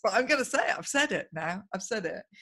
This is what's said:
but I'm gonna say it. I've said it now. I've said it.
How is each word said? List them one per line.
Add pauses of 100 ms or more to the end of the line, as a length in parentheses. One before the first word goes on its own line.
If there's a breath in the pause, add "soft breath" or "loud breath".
but
I'm
gonna
say
it.
I've
said
it
now. (100)
I've
said
it. (200 loud breath)